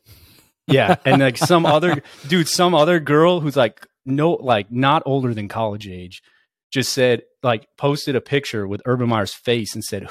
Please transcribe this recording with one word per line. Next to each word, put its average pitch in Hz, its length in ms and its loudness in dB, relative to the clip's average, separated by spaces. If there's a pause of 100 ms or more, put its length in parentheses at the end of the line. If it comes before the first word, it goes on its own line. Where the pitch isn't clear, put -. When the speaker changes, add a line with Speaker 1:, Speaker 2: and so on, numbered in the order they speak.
(680)
Speaker 1:
yeah, 131 280 4 (100)
and, - 160 4
like, 131 160 2
some 170 280 2
other, 156 360 2 (140)
Speaker 2:
<laughs> - 120 -20
Speaker 1:
dude, 165 200 0
some 180 280 0
other 165 240 4
girl 156 400 2
who's, 147 160 -4
like, 120 300 0 (200)
no, 147 280 0
like, 113 380 -2
not 139 340 0
older 135 280 -2
than 104 140 -8
college 107 400 -6
age, 90 340 -16 (500)
just 131 220 -2
said, 123 300 2 (200)
like, 117 240 -2 (100)
posted 143 380 -4
a 113 60 0
picture 135 460 -4
with 101 180 -8
Urban 123 240 -2
Meyer's 107 240 0
face 117 400 -4
and 110 100 -12
said, 98 280 -10